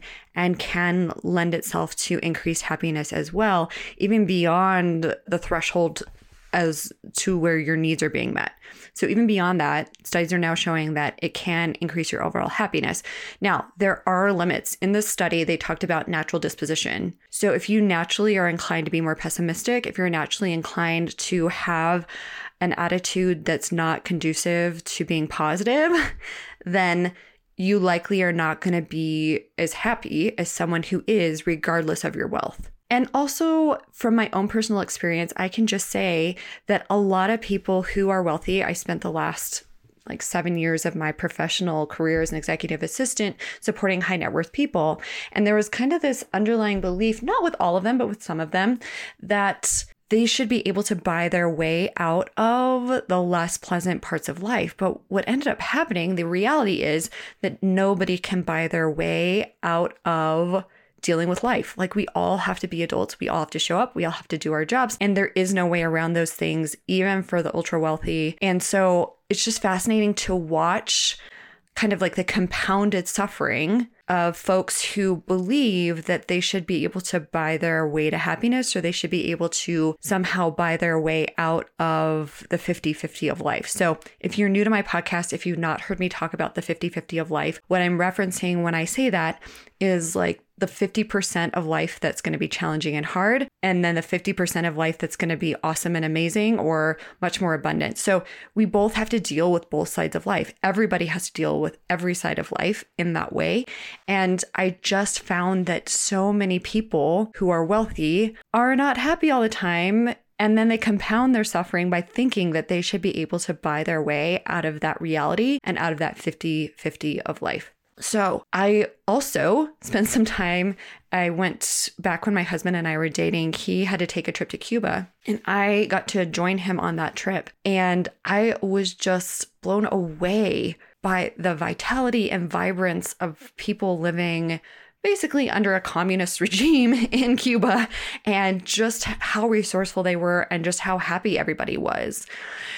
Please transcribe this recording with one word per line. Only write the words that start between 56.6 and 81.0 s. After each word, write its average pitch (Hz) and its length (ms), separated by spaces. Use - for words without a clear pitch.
is 156 260
that - 220
nobody 190 560
can 180 240
buy 165 260
their 160 220
way 165 720
out 170 420
of 170 600
dealing 170 300
with 180 120
life. - 340
Like, 185 180
we 208 200
all 175 220
have 185 240
to 180 80
be 170 140
adults. - 380
We - 80
all - 120
have 156 100
to - 80
show 170 200
up. 247 160
We 175 100
all 165 80
have - 160
to 165 100
do 151 140
our 156 120
jobs. 240 360
And 202 160
there 196 180
is 185 180
no 180 140
way 170 160
around 165 300
those 170 200
things, 160 440
even 190 360
for 175 200
the 160 120
ultra 170 260
wealthy. 160 600
And 180 220
so 185 520
it's - 140
just 226 180
fascinating 208 520
to 190 200
watch 170 840
kind 208 200
of, 175 60
like, 180 140
the 185 100
compounded 196 840
suffering 196 800
of 170 280
folks - 560
who 190 340
believe 185 800
that - 240
they 180 120
should 185 260
be 160 180
able 175 160
to 180 180
buy 160 380
their 160 320
way 151 220
to 160 80
happiness, 233 580
or 190 40
they 170 120
should 175 180
be 170 200
able 170 180
to 160 520
somehow 180 500
buy 165 260
their 165 240